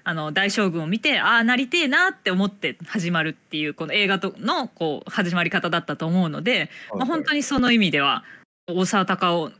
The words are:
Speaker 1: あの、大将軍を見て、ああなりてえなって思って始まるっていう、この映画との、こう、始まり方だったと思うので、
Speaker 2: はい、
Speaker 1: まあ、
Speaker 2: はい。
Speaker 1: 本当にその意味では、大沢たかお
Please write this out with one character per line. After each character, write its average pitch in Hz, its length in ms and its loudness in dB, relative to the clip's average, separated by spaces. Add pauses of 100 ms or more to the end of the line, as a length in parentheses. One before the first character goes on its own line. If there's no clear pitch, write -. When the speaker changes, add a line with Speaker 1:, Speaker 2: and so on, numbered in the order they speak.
Speaker 1:
あ 175 100 -4
の、 151 160 -4
大 196 200 2
将 196 200 2
軍 160 120 -2
を 156 40 -6
見 208 140 -2
て、 269 180 0
あ 196 180 4
あ 233 80 4
な 247 120 4
り 247 120 0
て 349 100 0
え 302 100 2
な 349 220 4
っ 381 80 -8
て 196 120 -2
思 185 140 2
っ 190 100 -2
て 135 220 -6 (100)
始 170 240 -2
ま 165 120 2
る 156 80 -2
っ - 20 -4
て - 240 -12
い 151 100 -2
う、 147 80 -4
こ 160 120 -8
の 147 80 -4
映 208 140 2
画 190 100 2
と 190 200 -4
の、 277 300 -2
こ 151 380 -4
う、 - 40 -14
始 180 240 -2
ま 175 80 2
り 165 80 0
方 175 200 -2
だ 170 80 2
っ 165 60 -6
た 147 120 -6
と 165 100 -6
思 180 200 2
う - 20 0
の 143 140 -8
で、 233 160 0
Speaker 2:
は 151 60 -2
い、 - 40 -10
Speaker 1:
ま - 280 -12
あ、 - 20 -4
Speaker 2:
は 262 80 0
い。 - 20 -2
Speaker 1:
本 320 160 -2
当 311 80 -2
に 294 100 0
そ 277 160 -2
の 247 140 4
意 233 60 6
味 185 120 2
で 143 100 2
は、 135 240 0 (440)
大 180 160 0
沢 185 220 2
た 190 100 0
か 175 180 2
お 160 260 -2